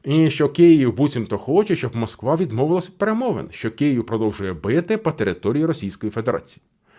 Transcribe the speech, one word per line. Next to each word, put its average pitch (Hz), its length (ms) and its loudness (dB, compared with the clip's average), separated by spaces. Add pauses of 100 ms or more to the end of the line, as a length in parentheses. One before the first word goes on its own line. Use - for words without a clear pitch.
і 151 260 2
що 147 180 0
Київ 151 460 6
буцімто 123 440 -2
хоче, 185 380 0
щоб - 200 -6
Москва 117 400 -2
відмовилась 165 520 0
від - 100 -20
перемовин, 220 520 -2
що - 200 -6
Київ 127 360 0
продовжує 107 460 -2
бити 131 440 -2
по 214 160 -4
території 107 520 -2
Російської 107 460 -4
Федерації. - 520 -6 (360)